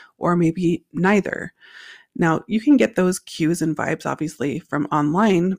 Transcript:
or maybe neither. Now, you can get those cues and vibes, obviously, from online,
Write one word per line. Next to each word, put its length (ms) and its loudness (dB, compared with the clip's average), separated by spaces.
or 180 0
maybe 560 0
neither. 600 0
Now, 320 0
you 120 0
can 160 6
get 200 2
those 240 0
cues 420 -2
and 140 0
vibes, 280 -4
obviously, 540 -6
from 280 -6
online, 720 0